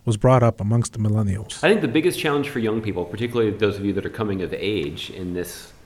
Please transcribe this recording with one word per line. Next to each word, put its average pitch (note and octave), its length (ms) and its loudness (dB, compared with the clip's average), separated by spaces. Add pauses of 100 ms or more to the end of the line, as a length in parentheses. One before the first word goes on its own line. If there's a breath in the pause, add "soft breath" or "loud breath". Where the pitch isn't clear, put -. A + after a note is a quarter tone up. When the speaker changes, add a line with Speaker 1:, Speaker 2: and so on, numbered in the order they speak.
Speaker 1:
was A2 120 2
brought B2+ 260 6
up A2+ 180 2
amongst A2 320 0
the A2+ 60 -8
millennials. G#2+ 640 0
Speaker 2:
I D#3 60 4
think G#3 120 4
the D3 80 0
biggest D#3+ 300 2
challenge C#3+ 300 0
for B2+ 100 -4
young A2 220 0
people, F2+ 240 -4
particularly A2+ 480 0
those G2+ 240 0
of G2 80 -6
you G2+ 80 0
that F#2 140 -2
are - 40 -6
coming G2+ 320 -2
of E2 100 -4
age F2+ 580 -4
in F2+ 240 -8
this - 380 -8 (120)